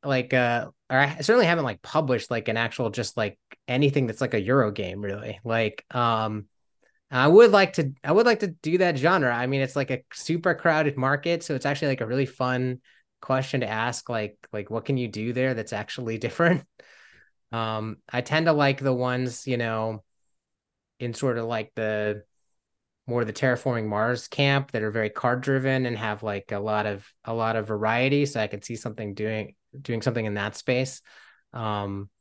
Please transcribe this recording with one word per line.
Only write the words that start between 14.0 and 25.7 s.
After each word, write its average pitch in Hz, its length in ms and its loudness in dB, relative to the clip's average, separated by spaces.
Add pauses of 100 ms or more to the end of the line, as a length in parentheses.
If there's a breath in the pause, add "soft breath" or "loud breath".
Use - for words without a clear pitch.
like, 107 280 -4 (160)
like, 104 160 -8
what 110 160 -6
can 139 120 0
you 123 100 -2
do 107 260 -6
there 127 220 0
that's - 180 -6
actually 113 440 -6
<laughs> - 20 -14
different? 165 440 2 (880 soft breath)
Um, 110 460 -4 (100)
I 123 140 -4
tend 156 240 0
to 165 80 6
like 139 260 2
the 135 140 0
ones, 127 540 -2
you 127 100 0
know, 110 460 -4 (960)
in 120 160 -6
sort 123 240 -2
of, 113 60 -4
like, 113 300 -4
the 107 460 -2 (840)
more 120 180 0
the 107 80 -4
Terraforming 120 540 0
Mars 107 400 -2
camp 139 440 0
that 110 120 -2
are 107 80 -2
very 107 180 -2
card 123 320 -2
driven 131 460 0